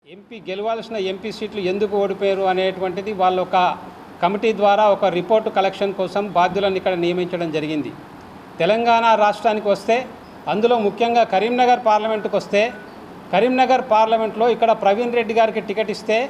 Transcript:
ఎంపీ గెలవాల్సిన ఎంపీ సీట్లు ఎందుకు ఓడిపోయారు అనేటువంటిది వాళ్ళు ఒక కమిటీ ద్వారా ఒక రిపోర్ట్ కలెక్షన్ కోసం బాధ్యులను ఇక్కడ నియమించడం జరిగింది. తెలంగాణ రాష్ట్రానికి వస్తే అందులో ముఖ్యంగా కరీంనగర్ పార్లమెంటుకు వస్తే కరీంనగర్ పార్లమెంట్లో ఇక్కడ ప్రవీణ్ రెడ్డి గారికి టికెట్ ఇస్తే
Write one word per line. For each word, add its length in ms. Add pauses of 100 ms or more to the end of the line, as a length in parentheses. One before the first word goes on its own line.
(140)
ఎంపీ 320
గెలవాల్సిన 500 (140)
ఎంపీ 260
సీట్లు 240 (100)
ఎందుకు 300
ఓడిపోయారు 500
అనేటువంటిది 720
వాళ్ళు 240
ఒక 120 (680)
కమిటీ 360
ద్వారా 260 (100)
ఒక 200
రిపోర్ట్ 320 (100)
కలెక్షన్ 420
కోసం 360
బాధ్యులను 460
ఇక్కడ 140 (100)
నియమించడం 500
జరిగింది. 360 (720)
తెలంగాణ 440 (180)
రాష్ట్రానికి 520
వస్తే 220 (560)
అందులో 240 (100)
ముఖ్యంగా 360 (120)
కరీంనగర్ 540
పార్లమెంటుకు 520
వస్తే 220 (680)
కరీంనగర్ 520 (100)
పార్లమెంట్లో 600
ఇక్కడ 160 (100)
ప్రవీణ్ 360
రెడ్డి 200
గారికి 320
టికెట్ 260
ఇస్తే 220 (120)